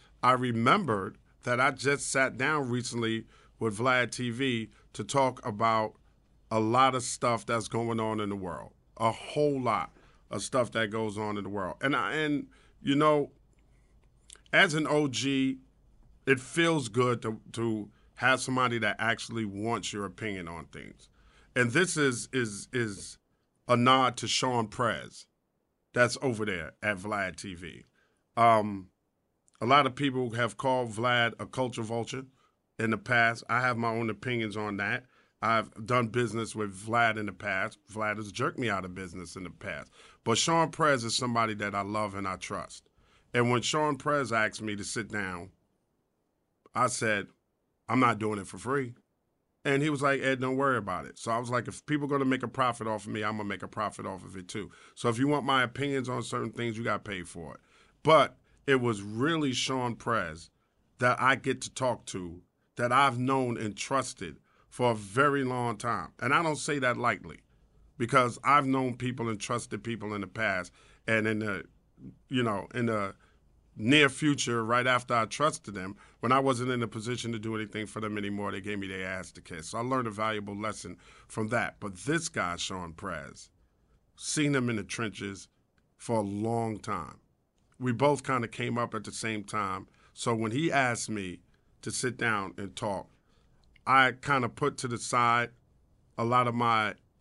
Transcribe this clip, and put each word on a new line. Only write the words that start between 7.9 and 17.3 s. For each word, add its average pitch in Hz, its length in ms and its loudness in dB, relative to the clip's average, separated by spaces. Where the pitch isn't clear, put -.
on 110 220 0
in 104 80 -2
the 101 80 -4
world, 82 360 -8
a 113 140 2
whole 143 500 0
lot 107 320 0
of 101 120 -4
stuff 127 300 0
that 113 180 0
goes 107 280 -4
on 107 180 -2
in 101 60 -4
the 95 80 -8
world. 98 300 -4
And 139 160 0
I, 107 180 0
and, 147 320 0
you 139 140 0
know, 147 380 4
as 170 200 6
an 156 120 0
O 151 220 2
G, 135 500 0
it 135 120 6
feels 160 500 2
good 120 340 2
to, 110 180 -6